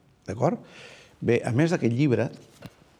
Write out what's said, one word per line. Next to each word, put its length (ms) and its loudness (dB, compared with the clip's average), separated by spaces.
d'acord? 320 -2
Bé, 240 2
a 80 -2
més 160 4
d'aquest 240 0
llibre 320 2